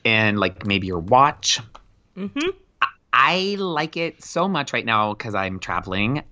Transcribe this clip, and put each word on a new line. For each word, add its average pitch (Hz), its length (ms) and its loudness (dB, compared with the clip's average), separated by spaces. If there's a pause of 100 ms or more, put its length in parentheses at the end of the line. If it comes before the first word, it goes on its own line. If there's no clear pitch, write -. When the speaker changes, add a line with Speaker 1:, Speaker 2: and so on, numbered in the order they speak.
Speaker 1:
and, 110 340 4
like, 95 280 -2
maybe 98 200 0
your 90 140 -4
watch. 127 580 2 (580)
Speaker 2:
Mm-hmm. 277 340 -4 (300)
Speaker 1:
I, - 60 0 (260)
I 180 460 2
like 160 380 -4
it 165 260 -6
so 170 240 0
much 156 260 -2
right 117 140 -2
now 107 280 2
'cause 107 200 -8
I'm 95 240 -2
traveling 95 720 -2